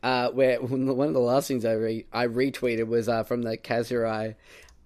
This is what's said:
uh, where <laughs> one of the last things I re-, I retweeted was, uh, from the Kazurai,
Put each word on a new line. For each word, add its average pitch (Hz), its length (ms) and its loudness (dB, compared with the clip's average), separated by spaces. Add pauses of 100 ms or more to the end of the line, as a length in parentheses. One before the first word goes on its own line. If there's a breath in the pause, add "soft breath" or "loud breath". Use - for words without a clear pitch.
uh, 123 300 2
where 127 240 4
<laughs> 117 60 -2
one 131 460 0
of 156 60 -2
the 131 60 2
last 127 280 2
things 120 180 -2
I 113 80 2
re-, 110 380 -2
I 120 140 -2
retweeted 120 640 0
was, 117 220 0
uh, 113 140 2
from 120 200 -2
the 113 140 -4
Kazurai, 113 760 -2 (520 loud breath)